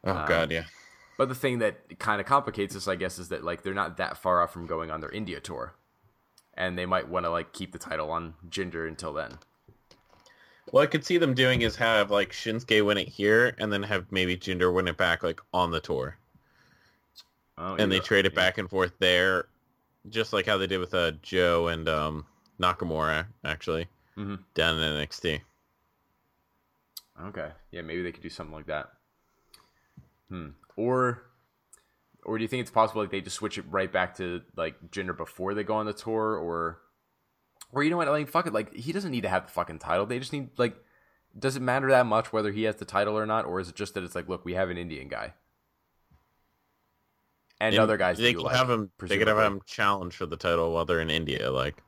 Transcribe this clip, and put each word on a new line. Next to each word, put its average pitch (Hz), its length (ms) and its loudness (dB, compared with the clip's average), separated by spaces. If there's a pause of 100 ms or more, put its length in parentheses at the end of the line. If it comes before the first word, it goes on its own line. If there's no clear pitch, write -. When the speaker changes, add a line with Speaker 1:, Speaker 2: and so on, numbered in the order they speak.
Speaker 1:
Oh, 95 100 0
Speaker 2:
Um, 78 140 -2
Speaker 1:
God, 82 240 2
yeah. 82 120 -2 (560)
Speaker 2:
But 135 100 2
the 127 60 -4
thing 123 240 -2
that 104 400 -2
kinda 104 240 0
complicates 113 520 0
this, 98 120 -6
I 95 80 0
guess, 90 240 -4
is 87 100 -12
that, 73 140 -6
like, 85 200 -4
they're 95 120 -4
not 87 220 -4
that 92 200 -4
far 90 240 2
off 85 120 0
from 85 140 -10
going 82 240 -4
on 78 100 -6
their 76 100 -10
India 90 280 -8
tour. 67 340 -10 (840)
And 92 220 -4
they 90 100 -4
might 92 200 0
wanna, 87 220 -2
like, 85 240 -4
keep 92 180 -10
the 82 80 -14
title 78 320 -6
on 82 220 -6 (160)
Jinder 82 380 -6
until 80 260 -8
then. 78 240 -8 (1300)
Speaker 1:
What 135 100 8
I 151 60 8
could 147 180 0
see 180 140 2
them 147 160 4
doing 127 260 4
is 110 160 2
have, 110 340 4
like, 101 200 4
Shinsuke 110 540 2
win 101 120 4
it 92 100 -2
here 107 520 4
and 107 120 0
then 98 120 0
have 95 280 -2
maybe 92 240 2
Jinder 90 380 2
win 92 140 2
it 85 100 -2
back, 85 260 2
like, 82 160 -2 (140)
on 90 180 2
the 80 80 0
tour. 67 380 -4 (1400)
Speaker 2:
Oh, 92 180 -6
Speaker 1:
And 98 160 2
they 95 60 4
Speaker 2:
yeah. 92 40 2
Speaker 1:
trade 98 240 4
it 87 80 2
Speaker 2:
Yeah. - 20 -6
Speaker 1:
back 92 220 2
and 92 120 -6
forth 92 300 0
there, 92 480 4 (640)
just 110 240 -4
like 98 120 2
how 107 120 2
they 95 100 0
did 92 120 0
with, 87 140 -4
uh, 85 180 2 (100)
Joe 85 480 2
and, 82 180 -4
um, 78 380 -2 (340)
Nakamura, 82 680 0 (180)
actually, 80 420 -4 (300)
Speaker 2:
Mm-hmm. 101 180 -8 (200)
Speaker 1:
down 82 220 2
in 80 60 0
N 78 180 0
X - 200 -8
T. 78 200 -2 (1800)
Speaker 2:
Okay. 87 300 -10 (200)
Yeah, 85 100 -12
maybe 82 220 -4
they 87 80 -4
could - 120 -18
do 90 60 -10
something 76 240 -12
like 78 140 -14
that. 73 240 -6 (1400)
Hmm. 85 200 -10 (260)
Or, 123 480 0 (1000)
or 110 120 -2
do 110 60 -2
you 110 60 -4
think 127 120 -2
it's - 100 -8
possible, 110 300 4
like, 98 100 -2
they 98 100 -4
just 92 160 -10
switch 107 200 -6
it 95 120 -10
right 95 220 0
back 90 260 0
to, 87 240 -4 (160)
like, 80 340 -6
Jinder 92 240 -4
before 92 380 -6
they 104 100 -2
go 107 120 -2
on 107 100 -2
the 104 80 -6
tour? 110 440 -2
Or, 85 420 -4 (920)
or 139 120 0
you 156 60 4
know 175 80 0
what? 165 100 0
I 147 100 2
mean, 147 100 -2
fuck 170 180 0
it. 151 80 -4
Like, 107 200 -2
he 135 200 -8
doesn't 190 180 -4
need 120 100 -2
to 95 80 -2
have 92 180 0
the - 40 -20
fucking 85 280 -4
title. 90 260 0
They 123 140 -4
just 127 140 -10
need, 139 240 -8
like, 120 180 0 (640)
does 131 180 -2
it 127 60 -4
matter 131 280 2
that 127 160 8
much 110 260 2
whether 107 200 0
he 107 120 -2
has 107 120 0
the 104 100 -12
title 104 320 0
or 107 80 0
not? 110 200 0
Or 87 140 -4
is 90 100 -6
it 82 60 -16
just - 200 -8
that 95 80 -4
it's 87 120 -10
like, 87 140 -6
"Look, 90 160 -6
we 87 80 -4
have 92 160 0
an 90 80 -4
Indian 76 320 -8
guy." 53 240 -8 (2250)
And 110 140 2
Speaker 1:
And 110 80 6
Speaker 2:
other 110 160 4
guys 90 200 2
Speaker 1:
they 120 160 4
Speaker 2:
do, - 40 -2
Speaker 1:
could 80 80 -6
Speaker 2:
like, 73 100 0
Speaker 1:
have 127 140 4
him, 107 300 0
they 98 180 0
could 107 100 4
have 107 100 4
Speaker 2:
presumably. 104 200 4
Speaker 1:
him 95 80 -10
challenge 98 500 0
for 90 120 -6
the 80 100 -8
title 85 360 2
while 82 120 2
they're 82 160 2
in 80 80 -2
India, 71 420 0
like. 65 360 -2